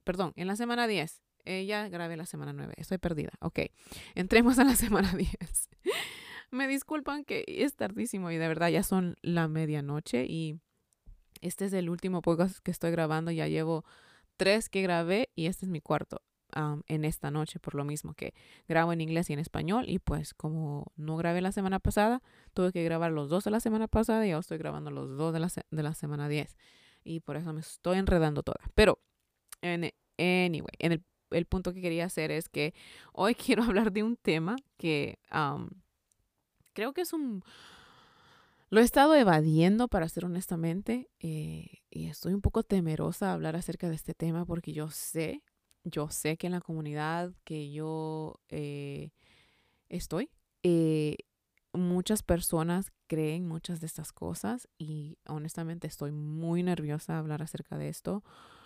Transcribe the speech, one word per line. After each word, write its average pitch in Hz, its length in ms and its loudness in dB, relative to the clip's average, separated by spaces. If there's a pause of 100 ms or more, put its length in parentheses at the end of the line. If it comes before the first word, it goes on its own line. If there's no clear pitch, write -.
perdón, 185 320 -2
en 180 120 -4
la 196 80 -2
semana 240 320 0
diez, 170 340 -2 (240)
eh, 190 200 -4
ya 208 240 -4
grabé 170 280 -6
la 170 80 -8
semana 143 280 -8
nueve, 143 240 -10
estoy 185 200 -4
perdida. 160 420 -2
Ok, - 200 -4 (560)
entremos 233 440 8
a - 40 10
la 269 120 8
<laughs> - 0 -
semana 202 400 4
diez. - 540 -2 (840)
Me 262 160 0
disculpan 277 580 -4
que - 220 -4
es - 280 0
tardísimo 196 540 -4
y 165 80 -2
de 165 100 2
verdad 165 220 2
ya 160 140 4
son 185 380 2
la 170 260 2
medianoche 151 800 -2
y 160 320 -6 (840)
este 196 240 -4
es 196 80 -2
el 180 160 0
último 180 320 -2
podcast 170 380 2
que - 120 -4
estoy 170 200 -2
grabando. 160 400 0
Ya 156 160 0
llevo 160 360 0 (540)
tres 208 320 2
que 190 140 0
grabé 180 520 2
y 160 120 -2
este 185 180 -4
es 185 60 -4
mi 156 100 -4
cuarto, - 400 -4 (320)
am, 151 340 -2
en 156 180 0
esta 147 260 -4
noche, 156 280 -4
por - 160 -8
lo 143 80 -2
mismo 151 300 -6
que - 200 -10 (340)
grabo 165 260 4
en 165 80 -2
inglés 160 280 0
y 151 40 -4
en 143 60 -2
español. 175 480 -2
Y 185 120 -2
pues 151 340 -4
como 156 640 -6
no 156 220 -4
grabé 170 240 0
la 185 100 0
semana 190 280 0
pasada, 226 420 4 (320)
tuve 185 180 2
que 175 120 -2
grabar 165 280 2
los 147 180 -2
dos 180 140 2
de 208 80 0
la 226 80 2
semana 220 280 0
pasada 220 380 4
y 190 60 2
ahora 160 100 0
estoy 165 160 -8
grabando 151 340 -6
los 135 260 -6
dos 160 160 0
de 165 60 0
la 175 100 0
se-, - 220 -6
de 156 120 -2
la 156 100 -2
semana 147 360 -4
diez. 147 260 -2 (480)
Y 165 160 -8
por 143 160 -8
eso 165 180 -6
me 156 80 -6
estoy - 360 -2
enredando 160 460 4
toda. - 160 -6 (160)
Pero, 208 240 8 (600)
en, 170 300 -2 (260)
anyway, 180 600 2
en 170 140 4
el, 160 100 0 (280)
el 170 140 2
punto 180 280 -2
que 185 80 -12
quería 170 240 0
hacer 156 260 -2
es 156 180 -4
que 147 240 -2 (380)
hoy 226 240 2
<laughs> - 0 -
quiero 240 280 2
hablar 220 280 4
de 208 120 0
un 233 120 0
tema 165 400 0 (220)
que, 151 420 -2 (100)
am, 143 400 -2 (1040)
creo 233 200 -4
que 359 80 -2
es 339 120 -4
un, 247 300 -4 (1300)
lo 202 100 6
he 240 40 10
estado 294 320 8
evadiendo, 180 720 6
para 170 220 0
ser 170 160 -6
honestamente, 180 840 -4 (100)
eh, 160 720 -8
y 160 180 -8
estoy 170 260 -4
un 202 80 -2
poco - 220 2
temerosa 170 640 0
a 180 40 0
hablar 160 220 -4
acerca 180 340 -4
de 160 60 -2
este - 180 -8
tema 165 320 -2
porque 170 280 -6
yo 151 160 -6
sé, 160 540 -6 (400)
yo 151 260 -6
sé 156 280 -2
que 180 100 -6
en 175 60 -2
la 175 80 -2
comunidad 160 720 -4 (100)
que 151 280 -8
yo, 156 680 -6 (100)
eh, 147 600 -8 (800)
estoy, 180 400 -4 (340)
eh, 160 540 4 (560)
muchas 180 500 2
personas 175 680 0 (160)
creen 160 400 -2
muchas 165 340 -6
de 160 60 -6
estas - 260 -12
cosas 202 540 -6 (100)
y 151 400 -10 (100)
honestamente 160 600 -8
estoy 147 240 -8
muy 160 520 -2
nerviosa 160 520 -2
a 160 40 -2
hablar 156 220 -6
acerca 160 360 -8
de 151 120 -6
esto, 180 340 -6 (420)